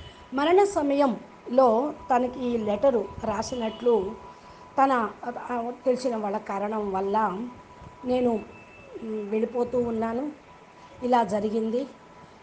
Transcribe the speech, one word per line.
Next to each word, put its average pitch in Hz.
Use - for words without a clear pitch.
మరణ 339
సమయంలో 277
తనకి 247
ఈ 240
లెటరు 214
రాసినట్లు 226
తన, 247
ఆ, 240
తెలిసిన 247
వాళ్ళ 208
కారణం 208
వల్ల, 196
"నేను, 247
మ్, 214
వెళ్ళిపోతూ 233
ఉన్నాను, 233
ఇలా 240
జరిగింది, 220